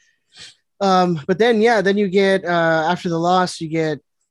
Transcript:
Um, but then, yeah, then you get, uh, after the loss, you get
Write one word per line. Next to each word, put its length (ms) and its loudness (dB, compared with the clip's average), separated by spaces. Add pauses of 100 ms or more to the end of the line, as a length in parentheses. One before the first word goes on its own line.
(800)
Um, 460 2
but 120 -2
then, 220 2
yeah, 200 2
then 160 0
you 120 0
get, 360 0
uh, 460 0
after 180 -4
the 100 -2
loss, 420 0
you 80 -8
get 320 -4 (300)